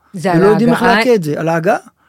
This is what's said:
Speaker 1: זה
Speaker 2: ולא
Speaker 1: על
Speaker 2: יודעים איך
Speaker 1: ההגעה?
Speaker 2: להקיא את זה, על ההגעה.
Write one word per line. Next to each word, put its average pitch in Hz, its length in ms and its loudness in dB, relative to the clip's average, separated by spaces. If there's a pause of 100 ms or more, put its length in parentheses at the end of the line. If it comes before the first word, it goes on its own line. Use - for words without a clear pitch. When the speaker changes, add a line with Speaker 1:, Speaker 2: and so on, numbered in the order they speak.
(120)
Speaker 1:
זה 185 220 -6
Speaker 2:
ולא 175 100 2
Speaker 1:
על 208 60 4
Speaker 2:
יודעים 226 180 0
איך 240 140 0
Speaker 1:
ההגעה? 240 160 2
Speaker 2:
להקיא 233 160 2
את 190 80 0
זה, 147 180 -6
על 160 80 -6
ההגעה. 165 280 -2 (320)